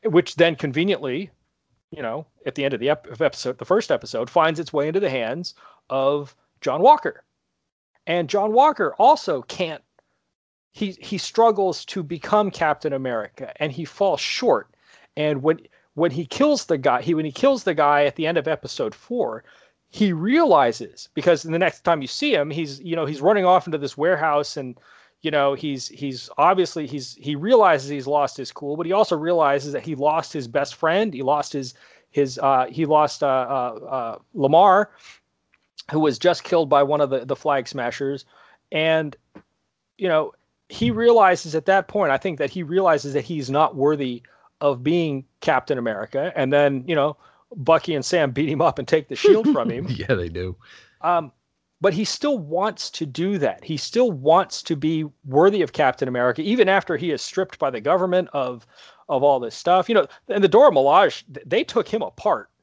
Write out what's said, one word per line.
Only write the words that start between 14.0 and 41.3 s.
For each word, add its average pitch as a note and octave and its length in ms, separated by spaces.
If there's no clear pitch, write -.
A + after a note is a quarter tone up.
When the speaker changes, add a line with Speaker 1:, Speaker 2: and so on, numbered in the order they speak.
Speaker 1:
short. - 500
And D3+ 260
when, D#3+ 200
when E3 180
he D3+ 140
kills C#4+ 400
the D#3 120
guy, B2+ 240
he, D#3+ 120
when D#3 120
he D3+ 60
kills C4 320
the F#3 100
guy D3 300
at C#3 120
the D#3+ 120
end E3+ 100
of C#3+ 100
episode C#3 460
four, A#2+ 500
he G#3 220
realizes, E3 1040
because D#3 300
the E3 140
next E3+ 280
time E3 160
you C3 60
see D4 280
him, D3+ 160
he's, C#3+ 300
you E3 160
know, D#3+ 80
he's C#3+ 160
running F#3+ 240
off F3+ 200
into D#3 120
this C#3 200
warehouse, D3+ 600
and, B2+ 200
you D#3+ 100
know, C#3 220
he's, C#3 340
he's C3+ 500
obviously, E3+ 480
he's, C3 300
he D3 220
realizes F3 520
he's C#3 180
lost C#3+ 280
his C3 160
cool, D3 240
but E3+ 100
he E3 60
also G3 240
realizes D3 560
that C3+ 120
he D#3+ 120
lost D3+ 380
his C3+ 140
best C#3 280
friend. F3+ 380
He C3 100
lost C#3+ 300
his, C3 200
his, C3+ 280
uh, C3+ 260
he C#3 200
lost, D3+ 380
uh, D3 40
uh, B2+ 580
uh, A#2+ 320
Lamar, F#3 580
who D#3 100
was C#3+ 180
just F3 240
killed E3 240
by C#3+ 160
one C#3+ 160
of C#3+ 100
the, C3 140
the C3 120
Flag C#3 320
Smashers. C3+ 580
And, D#3+ 420
you F#3 120
know, D#3 240
he A#3+ 240
realizes G#3 640